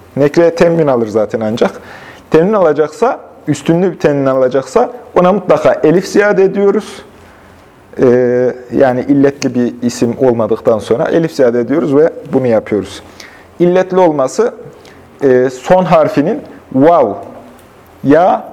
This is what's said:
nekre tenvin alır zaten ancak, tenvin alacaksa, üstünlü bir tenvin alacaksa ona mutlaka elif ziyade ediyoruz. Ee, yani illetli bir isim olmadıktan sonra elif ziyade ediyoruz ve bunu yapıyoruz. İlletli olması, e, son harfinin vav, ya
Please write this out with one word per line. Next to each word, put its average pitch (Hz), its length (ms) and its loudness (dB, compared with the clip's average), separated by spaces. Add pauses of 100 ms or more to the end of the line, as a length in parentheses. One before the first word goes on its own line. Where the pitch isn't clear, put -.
(160)
nekre 165 380 2
tenvin 170 320 2
alır 123 200 0
zaten 107 340 -2
ancak, 110 300 -2 (600)
tenvin 170 220 2
alacaksa, 156 680 0 (280)
üstünlü 165 440 -2
bir - 60 -14
tenvin 143 280 0
alacaksa 131 680 0 (260)
ona 180 140 4
mutlaka 151 520 0
elif 165 220 2
ziyade 202 380 2
ediyoruz. 196 580 -2 (1000)
Ee, 123 520 2 (180)
yani 131 280 0
illetli 139 540 0
bir 120 280 -2
isim 120 360 -4
olmadıktan 113 600 0
sonra 113 300 -2
elif 165 240 -2
ziyade 120 280 0
ediyoruz 135 360 -2
ve 160 160 2 (200)
bunu 131 140 0
yapıyoruz. 107 560 -4 (560)
İlletli 185 400 0
olması, 156 560 0 (680)
e, 127 280 2
son 180 340 0
harfinin 160 580 0 (300)
vav, 135 420 4 (880)
ya 160 480 2